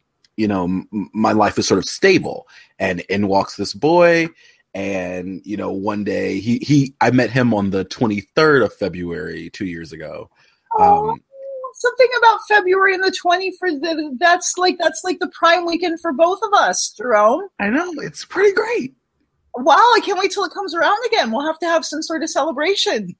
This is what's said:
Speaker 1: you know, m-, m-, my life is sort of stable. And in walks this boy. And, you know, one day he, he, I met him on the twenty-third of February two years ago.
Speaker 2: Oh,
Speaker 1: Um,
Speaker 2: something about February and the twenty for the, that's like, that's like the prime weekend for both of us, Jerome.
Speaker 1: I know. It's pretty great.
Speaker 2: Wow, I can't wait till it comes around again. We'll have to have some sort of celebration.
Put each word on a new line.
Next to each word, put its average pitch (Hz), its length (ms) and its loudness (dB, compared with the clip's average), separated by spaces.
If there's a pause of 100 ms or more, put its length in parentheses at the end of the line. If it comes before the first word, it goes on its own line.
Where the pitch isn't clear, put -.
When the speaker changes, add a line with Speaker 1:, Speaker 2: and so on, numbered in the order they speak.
(380)
Speaker 1:
you 107 100 0
know, 95 160 0
m-, 92 280 -2
m-, 104 220 -6
my 107 200 2
life 107 260 2
is 104 80 0
sort 101 100 4
of 87 80 -2
stable. - 640 0 (320)
And 92 220 -2
in 101 260 -2
walks 95 300 0
this 98 160 -6
boy. 165 560 4 (440)
And, 92 720 -6
you 98 120 -8
know, 98 140 -6
one 104 320 -4
day 95 360 -4
he, 117 200 -2
he, 139 420 2
I 117 100 4
met 123 200 4
him 120 240 2
on 101 160 0
the 95 120 0
twenty-third 131 760 2
of 101 100 2
February 82 800 -8
two - 160 -8
years 82 260 -10
ago. 78 380 -14 (480)
Speaker 2:
Oh, 415 320 4
Speaker 1:
Um, - 120 -8 (520)
Speaker 2:
something 480 340 2 (120)
about 453 280 4
February 381 460 4
and 370 100 -4
the 381 80 0
twenty 370 460 0
for 359 140 -4
the, 302 480 -6
that's 349 400 0
like, 359 180 0
that's 339 260 -2
like 370 160 -4
the 359 100 -6
prime 339 360 0
weekend 339 340 -4
for 330 140 -4
both 339 300 2
of 415 100 -4
us, 214 420 0
Jerome. 233 520 2 (120)
Speaker 1:
I 202 100 -2
know. 339 280 -2
It's - 280 -10
pretty 392 280 2
great. 427 400 -4 (640)
Speaker 2:
Wow, 277 180 4
I 427 300 6
can't 370 160 -4
wait 381 120 0
till 392 140 -4
it 311 80 -8
comes 349 220 -8
around 339 320 2
again. 330 240 0
We'll 285 160 -4
have 320 120 -4
to 349 60 -6
have 330 180 0
some 311 200 -8
sort 320 180 -6
of 311 80 -6
celebration. 302 920 -2